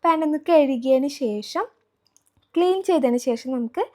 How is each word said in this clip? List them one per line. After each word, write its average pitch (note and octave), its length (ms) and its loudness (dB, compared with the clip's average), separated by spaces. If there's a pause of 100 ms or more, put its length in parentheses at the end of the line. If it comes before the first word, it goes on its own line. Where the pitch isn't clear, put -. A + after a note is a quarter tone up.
പാൻ E4 220 2
ഒന്ന് D4+ 200 0
കഴുകിയതിന് C4+ 680 2
ശേഷം, A3+ 520 -6 (920)
ക്ലീൻ F#4 280 0
ചെയ്തതിന് C4 360 0
ശേഷം A#3+ 320 -4
നമുക്ക് B3 320 -4 (120)